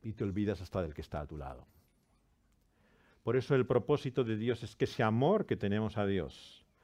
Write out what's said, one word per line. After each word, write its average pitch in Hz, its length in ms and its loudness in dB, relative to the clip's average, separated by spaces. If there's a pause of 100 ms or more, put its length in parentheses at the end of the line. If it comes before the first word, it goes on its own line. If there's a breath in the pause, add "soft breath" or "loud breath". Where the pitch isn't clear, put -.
Y 110 100 -8
te 117 100 -6
olvidas 98 380 -2
hasta 95 220 -4
del 76 100 -6
que - 80 -10
está - 200 -8
a 73 60 -8
tu 78 80 -14
lado. 67 320 -12 (1600 soft breath)
Por 117 120 2
eso 131 200 2
el 127 100 6
propósito 135 580 2
de 110 140 -2
Dios 113 260 0
es 104 120 -12
que 135 100 0
ese - 160 -2
amor 131 460 4
que 120 100 0
tenemos 107 400 -2
a 104 80 0
Dios 90 580 -4 (200 soft breath)